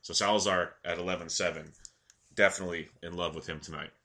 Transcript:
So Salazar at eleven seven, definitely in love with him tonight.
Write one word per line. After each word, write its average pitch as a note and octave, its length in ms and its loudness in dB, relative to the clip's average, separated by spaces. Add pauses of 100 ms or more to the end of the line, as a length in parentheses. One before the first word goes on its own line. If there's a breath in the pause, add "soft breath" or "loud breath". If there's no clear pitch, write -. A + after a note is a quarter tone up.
So - 100 -14
Salazar G2 600 4 (100)
at E2+ 140 -2
eleven F2 300 -2
seven, D#2+ 440 -2 (640 loud breath)
definitely F2+ 540 2 (140)
in E2+ 140 -8
love E2+ 180 -2
with D#2 120 -10
him D#2+ 140 -8
tonight. D#2 300 -12 (140)